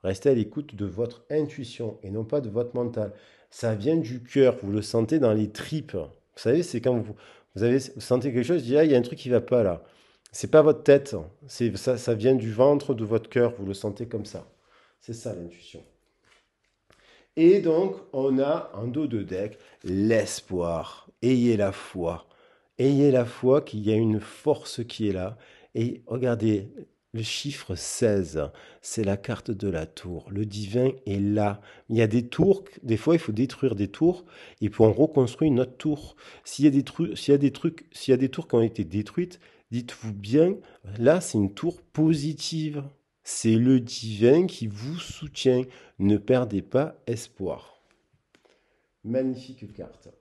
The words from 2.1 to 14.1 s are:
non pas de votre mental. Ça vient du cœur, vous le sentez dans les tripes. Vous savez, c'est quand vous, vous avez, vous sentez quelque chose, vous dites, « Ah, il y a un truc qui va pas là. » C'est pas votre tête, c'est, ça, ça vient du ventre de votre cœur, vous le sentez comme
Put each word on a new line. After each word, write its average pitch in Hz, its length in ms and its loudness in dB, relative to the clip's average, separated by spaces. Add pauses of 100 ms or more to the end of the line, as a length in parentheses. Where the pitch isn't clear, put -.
non 110 120 -6
pas 147 160 -4
de 120 100 -8
votre 120 260 -6
mental. 113 380 -4 (360)
Ça 113 240 -4
vient 127 240 0
du 123 240 -6
cœur, - 400 4
vous 98 100 -6
le 104 120 -2
sentez 117 340 0
dans 120 160 4
les 107 160 2
tripes. - 460 -8
Vous 76 140 -6 (260)
savez, 151 260 2
c'est 123 200 -6
quand 123 180 2
vous, 104 160 -8 (400)
vous 98 80 -2
avez, 123 160 4 (160)
vous 107 60 -14
sentez 127 300 0
quelque 117 140 0
chose, 170 160 0
vous 117 60 -8
dites, « 127 100 0
Ah, 160 80 6
il 151 60 4
y 131 40 6
a - 40 8
un - 20 4
truc - 160 -6
qui 127 120 -12
va 120 120 4
pas 120 220 2
là. » 87 200 0 (540)
C'est - 140 -6
pas 156 100 8
votre 151 220 4
tête, 143 320 6 (320)
c'est, 110 300 -2
ça, 123 200 -2
ça 117 160 -2
vient 117 220 4
du 113 160 -2
ventre 139 420 4
de 113 120 -4
votre 110 240 -2
cœur, 120 280 2
vous 101 80 -10
le 98 80 -6
sentez 107 320 -8
comme 113 200 -8